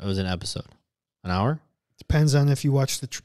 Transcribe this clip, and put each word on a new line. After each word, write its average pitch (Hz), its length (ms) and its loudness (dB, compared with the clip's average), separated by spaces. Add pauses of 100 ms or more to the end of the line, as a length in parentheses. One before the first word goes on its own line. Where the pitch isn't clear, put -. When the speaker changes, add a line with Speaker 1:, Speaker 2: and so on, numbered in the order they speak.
Speaker 1:
was 98 140 -2
an 95 100 -2
episode? - 380 -6 (580)
An 92 80 -6
hour? 110 300 0 (360)
Speaker 2:
Depends 151 380 2
on 143 140 4
if 139 160 0
you 143 80 2
watch 135 260 0
the 135 80 -10
tr-, - 180 -12